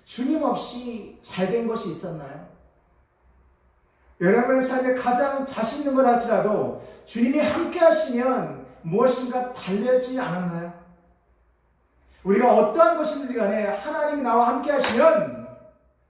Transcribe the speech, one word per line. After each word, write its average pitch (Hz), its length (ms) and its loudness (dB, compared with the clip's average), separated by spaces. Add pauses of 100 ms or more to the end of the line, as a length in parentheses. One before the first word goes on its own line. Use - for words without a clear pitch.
주님 302 380 -4
없이 240 800 -6
잘 190 280 -4
된 233 160 0
것이 196 240 -4
있었나요? - 560 -12 (1700)
여러분의 240 400 4
삶에 254 340 0
가장 269 520 0
자신 285 340 -4
있는 277 140 -2
것 254 120 6
할지라도 214 760 0 (240)
주님이 262 320 0
함께 339 400 -2
하시면 247 880 2 (160)
무엇인가 240 680 0
달라지지 247 680 -2
않았나요? 170 520 -6 (1500)
우리가 220 320 4
어떠한 330 440 4
것이든지 277 360 -4
간에 208 320 0
하나님이 294 560 -4
나와 240 260 2
함께 262 240 -2
하시면 269 760 2 (600)